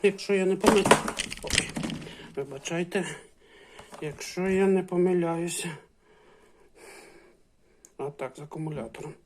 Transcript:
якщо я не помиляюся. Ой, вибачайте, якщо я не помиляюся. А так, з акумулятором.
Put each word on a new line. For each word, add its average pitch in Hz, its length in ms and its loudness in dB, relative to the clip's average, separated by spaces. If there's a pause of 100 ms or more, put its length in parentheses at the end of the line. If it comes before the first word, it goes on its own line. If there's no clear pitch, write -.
якщо 196 300 2
я 190 120 2
не 190 100 4
помиляюся. - 720 4 (140)
Ой, - 260 0 (640)
вибачайте, 165 840 -4 (840)
якщо 170 480 -4
я 190 180 4
не 185 160 4
помиляюся. 175 920 0 (2250)
А 139 120 -6
так, 131 280 -10
з - 20 -18
акумулятором. 147 720 -10 (120)